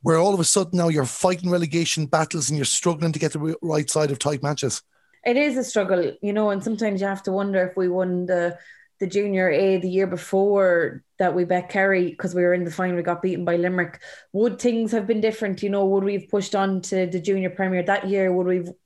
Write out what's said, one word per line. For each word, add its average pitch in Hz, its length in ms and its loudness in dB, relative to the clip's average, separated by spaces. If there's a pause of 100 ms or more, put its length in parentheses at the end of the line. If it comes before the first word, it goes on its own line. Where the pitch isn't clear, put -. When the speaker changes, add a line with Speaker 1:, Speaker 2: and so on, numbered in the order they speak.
Speaker 1:
where 160 160 4
all 196 160 4
of 180 60 0
a 165 40 2
sudden 180 340 2
now 170 100 2
you're 151 180 2
fighting 180 440 0
relegation 165 560 0
battles 156 440 0
and 151 80 -2
you're 139 60 0
struggling 165 480 0
to 156 60 -4
get 151 140 -2
the 156 80 -6
r-, 160 220 -4
right 156 260 0
side 151 220 2
of 139 80 -4
tight 143 240 -2
matches. 143 400 -2 (420)
Speaker 2:
It 240 120 2
is 285 200 2
a 254 80 -2
struggle, 185 480 0 (100)
you 202 100 -2
know, 208 180 2
and 196 120 -2
sometimes 208 380 -2
you 196 60 0
have 196 180 -4
to 190 80 -2
wonder 190 320 0
if 185 120 -6
we 185 120 0
won 180 380 0
the, 175 320 0 (420)
the 196 60 -2
Junior 190 440 0
A 190 280 4
the 180 100 -2
year 185 180 2
before 185 960 2 (160)
that 180 160 2
we 180 100 2
bet 180 240 0
Kerry, 190 440 2
'cause 175 220 -6
we 180 80 2
were 175 120 4
in 180 100 0
the 170 60 -4
final, 180 260 -2
we 170 60 -2
got 175 200 -2
beaten 180 220 -2
by 175 120 2
Limerick. 175 440 -2 (320)
Would 208 280 0
things 226 320 0
have 214 140 0
been 220 140 0
different? 214 420 -2
You 202 80 -2
know, 196 160 2
would 190 180 2
we 202 100 0
have 196 140 -6
pushed 196 260 -2
on 196 280 0
to 185 240 0
the 175 140 -4
Junior 185 300 0
Premier 185 340 -2
that 196 240 0
year? 190 240 2
Would 180 140 0
we 180 120 2
have 175 120 -6 (160)